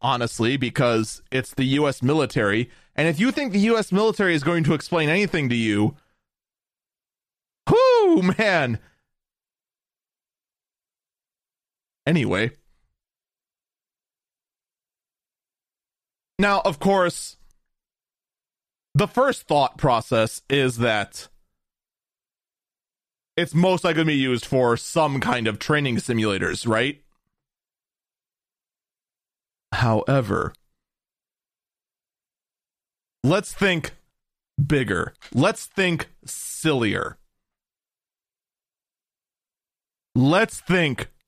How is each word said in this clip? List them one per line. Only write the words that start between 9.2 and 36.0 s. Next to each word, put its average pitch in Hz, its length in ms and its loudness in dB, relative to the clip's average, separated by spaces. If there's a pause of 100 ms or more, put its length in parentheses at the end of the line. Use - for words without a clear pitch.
Anyway. 113 440 0 (4000)
Now, 196 260 2
of 175 140 -2
course, 190 580 0 (1600)
the 202 140 2
first 254 380 0
thought 143 320 0
process 113 680 0
is 131 300 0
that 110 500 -2 (2000)
it's 170 180 -2
most 180 300 2
likely 160 140 0
gonna 160 80 2
be 151 80 2
used 131 300 0
for 123 320 2
some 139 440 -2
kind 120 260 -2
of 107 120 -4
training 143 380 -2
simulators, 104 680 -2
right? 120 360 -4 (2750)
However, 113 800 0 (2750)
let's 175 300 0
think 180 400 -2 (720)
bigger. 123 500 -2 (180)
Let's 180 340 0
think 180 420 -2 (160)